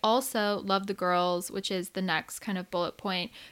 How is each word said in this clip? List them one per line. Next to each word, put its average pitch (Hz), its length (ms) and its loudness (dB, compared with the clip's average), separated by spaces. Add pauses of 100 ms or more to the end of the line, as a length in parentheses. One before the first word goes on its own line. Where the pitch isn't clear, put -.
also 214 600 2
love 196 220 2
the 196 80 -2
girls, 180 560 2
which 196 220 -4
is 185 180 -2
the 190 140 -4
next 165 360 0
kind 202 180 -4
of 180 120 -8
bullet 175 260 -2
point, 185 360 -4 (200)